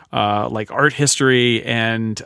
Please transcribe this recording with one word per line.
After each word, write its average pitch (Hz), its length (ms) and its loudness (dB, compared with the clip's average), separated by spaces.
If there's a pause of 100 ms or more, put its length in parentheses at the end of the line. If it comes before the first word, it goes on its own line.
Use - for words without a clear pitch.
(100)
uh, 104 380 0
like, 107 240 -6
art 143 220 2
history. 123 720 2
And, 113 600 -2